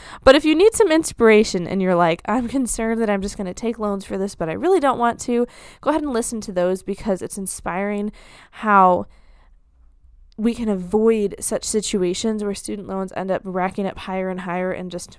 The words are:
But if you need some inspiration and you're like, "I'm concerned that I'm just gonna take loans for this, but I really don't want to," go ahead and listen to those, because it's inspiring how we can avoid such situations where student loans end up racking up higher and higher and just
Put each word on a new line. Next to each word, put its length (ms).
But 140
if 80
you 100
need 180
some 200
inspiration 720
and 160
you're 140
like, 300
"I'm 200
concerned 560
that 80
I'm 120
just 140
gonna 180
take 220
loans 280
for 120
this, 200
but 120
I 40
really 260
don't 220
want 220
to," 260
go 100
ahead 120
and 100
listen 300
to 100
those, 320
because 380
it's 140
inspiring 760
how 540
we 180
can 140
avoid 720
such 240
situations 800
where 100
student 320
loans 300
end 160
up 120
racking 400
up 140
higher 320
and 120
higher 280
and 220
just 260